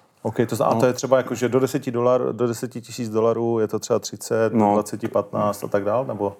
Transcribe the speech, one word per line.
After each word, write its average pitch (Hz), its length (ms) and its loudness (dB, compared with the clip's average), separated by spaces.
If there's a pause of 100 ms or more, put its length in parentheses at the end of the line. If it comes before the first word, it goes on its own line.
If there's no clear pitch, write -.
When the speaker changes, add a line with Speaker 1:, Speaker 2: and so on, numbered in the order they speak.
(260)
Speaker 1:
OK, 110 100 -4 (140)
to 117 60 -4
zna-, - 100 0
a 131 80 2
Speaker 2:
No. 117 60 2
Speaker 1:
to 123 60 4
je 123 80 4
třeba 131 240 2
jako, 123 180 -2
že 120 140 0
do 127 100 2
deseti 131 320 0
dolar-, 123 420 2
do 120 140 0
deseti 117 340 -6
tisíc 117 280 -8
dolarů 113 500 2
je 107 80 2
to 107 120 -4
třeba 110 200 0
třicet, 110 540 -2
Speaker 2:
No. 110 140 4
Speaker 1:
do 101 60 4
dvaceti 107 340 -2
patnáct 104 560 -2
a 113 40 -4
tak 101 160 0
dál, 113 220 0
nebo? 104 340 -4